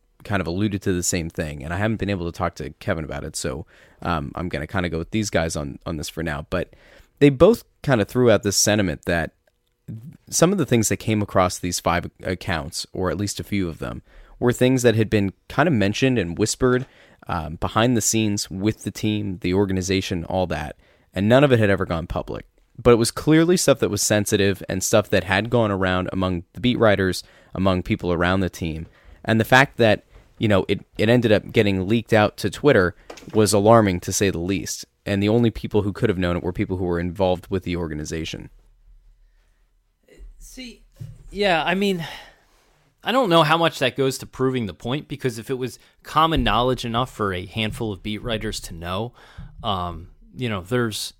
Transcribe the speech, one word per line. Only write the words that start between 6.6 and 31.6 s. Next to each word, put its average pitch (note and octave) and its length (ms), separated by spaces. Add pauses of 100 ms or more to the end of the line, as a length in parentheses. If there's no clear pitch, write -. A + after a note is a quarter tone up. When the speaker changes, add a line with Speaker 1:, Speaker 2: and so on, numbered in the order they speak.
Speaker 1:
they C#3+ 100
both E3+ 340 (200)
kinda A#2 220
threw B2 260
out G2 120
this G2+ 140
sentiment G2+ 480
that E2+ 280 (960)
some E3 220
of G3+ 60
the D#3 80
things A#2 240
that G2+ 80
came A2 240
across F#2 380
these F2+ 200
five E2+ 300 (140)
accounts, E2+ 680
or F#2 200
at D#2 60
least G2+ 220
a F2 40
few F#2 260
of D#2 80
them, - 240 (380)
were A#2+ 120
things B2+ 300
that A#2 140
had A2 160
been G2 220 (140)
kinda D3 220
mentioned A#2+ 480
and E2+ 220
whispered, B2+ 480 (400)
um, D#2+ 300
behind A2+ 380
the A2 60
scenes G#2+ 480
with G2+ 340
the G#2 80
team, G#2 500
the F2+ 120
organization, F#2 720
all F#2 220
that, D2+ 300 (360)
and G2+ 140
none B2+ 160
of C3+ 80
it A#2 80
had G#2+ 100
ever F#2+ 160
gone E2+ 220
public. - 380 (340)
But A#2+ 120
it A#2 60
was A2+ 120
clearly E3 480
stuff C#3 220
that F#2+ 100
was G2+ 140
sensitive G2+ 640
and F#2 140
stuff G#2+ 260
that F#2+ 140
had G#2 260
gone A#2 220
around F#2 420
among F#2 300 (100)
the - 60
beat A#2+ 180
writers, G2 460 (320)
among F#2 260
people F#2 320
around F2 280
the F2+ 100
team. D#2+ 340 (400)
And A2 140
the A2+ 60
fact C3 320
that, G#2+ 280 (320)
you A2+ 100
know, G2+ 200
it, - 180 (100)
it G#2+ 140
ended A#2+ 220
up G2 200
getting G2 360